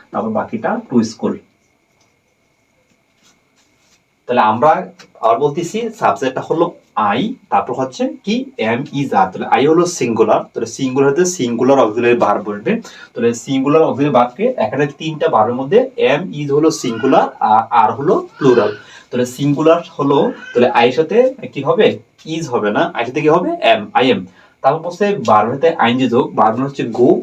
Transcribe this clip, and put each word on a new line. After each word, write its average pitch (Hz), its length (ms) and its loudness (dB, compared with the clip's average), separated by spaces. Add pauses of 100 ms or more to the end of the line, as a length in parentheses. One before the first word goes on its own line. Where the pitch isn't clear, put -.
(120)
তারপর 110 180 -6
বাকিটা 107 420 -6 (180)
to 123 140 0
school। 107 300 -6 (3000)
তাহলে 123 160 0
আমরা 147 300 2 (500)
আবার 117 180 2
বলতেছি 170 400 -4 (200)
সাবজেক্টটা 127 420 -2
হলো 165 240 0 (500)
I, - 40 -2 (300)
তারপর - 240 -2
হচ্ছে 170 300 -6 (200)
কি 208 120 -2 (220)
am, 120 240 -2 (180)
is, 135 100 -4 (100)
are। - 120 2
তাহলে - 160 -8 (140)
I - 100 2
হলো 170 140 4
সিঙ্গুলার, 113 560 0 (120)
তাহলে 110 120 -6
সিঙ্গুলার 135 460 -2
হতে 175 140 2
সিঙ্গুলার 127 540 0
অক্সিলারি 117 380 2
ভার্ব 101 260 0
বসবে। 104 280 -6 (420)
তাহলে 117 200 0
সিঙ্গুলার 139 500 2
অক্সিলারি 139 300 0
ভার্বকে 120 320 2 (120)
এখানে 143 300 -2 (120)
তিনটা 160 280 -2
ভার্বের 123 280 0
মধ্যে 139 240 2 (180)
am, 135 240 2 (180)
is 143 140 -6
হলো 156 180 4
সিঙ্গুলার 131 560 0 (120)
আর 107 220 2 (180)
are - 180 2
হলো 151 300 -2 (100)
প্লুরাল। 117 340 4 (380)
তাহলে 123 160 -2
সিঙ্গুলার 151 560 2 (160)
হলো, 143 220 2 (320)
তাহলে 120 200 4
I 120 160 4
এর - 40 0
সাথে 160 260 0 (360)
কি 147 100 -6
হবে? 165 240 2 (380)
is 160 180 -6 (100)
হবে 104 180 -2
না, 139 120 0 (100)
I 117 80 -6
এর 123 40 -6
সাথে 123 160 -6
কি 151 80 2
হবে? 185 200 2 (240)
am, - 80 -2 (200)
I - 120 2
am। 196 80 -4 (400)
তারপর 156 180 0
বলছে 175 260 -4 (240)
ভার্বের 220 260 2
সাথে 165 140 2 (140)
আইএনজি 127 240 2
যোগ, 117 180 2 (100)
ভার্ব 131 200 2
মানে 135 120 -2
হচ্ছে 139 160 -6 (140)
go, 123 120 6 (140)